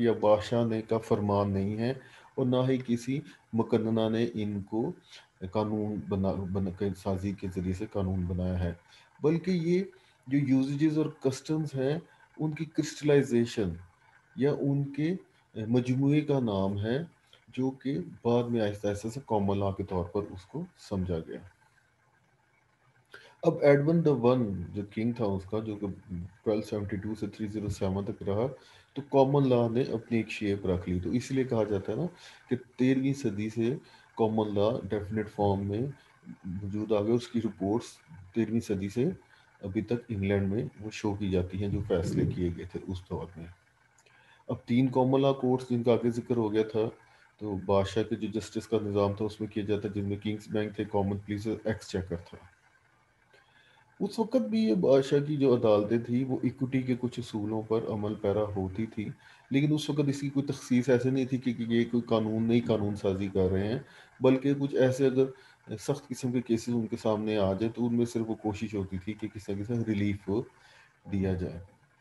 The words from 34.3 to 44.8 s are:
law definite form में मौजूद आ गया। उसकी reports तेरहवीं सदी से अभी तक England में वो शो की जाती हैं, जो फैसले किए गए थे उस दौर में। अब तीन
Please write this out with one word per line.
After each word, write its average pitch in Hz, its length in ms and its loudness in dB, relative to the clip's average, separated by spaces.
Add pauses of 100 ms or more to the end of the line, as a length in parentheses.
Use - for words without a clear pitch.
law 104 260 2
definite 104 480 -4
form 101 380 0
में 117 280 -4 (540)
मौजूद 104 460 -4
आ 104 80 2
गया। 110 140 2
उसकी 120 240 -2
reports 104 580 -2 (380)
तेरहवीं 113 240 0
सदी 98 300 -4
से 120 160 0 (580)
अभी 101 180 -2
तक 120 300 -4
England 98 420 2
में 139 160 -2 (120)
वो 107 80 -8
शो 107 240 -4
की 101 160 -2
जाती 90 280 0
हैं, 101 140 -2
जो 98 100 -2
फैसले 90 440 0
किए 87 260 -2
गए 85 240 -10
थे 85 40 -6
उस 90 300 -8
दौर 85 280 -8
में। 82 100 -14 (1040)
अब 120 180 -6
तीन 127 220 4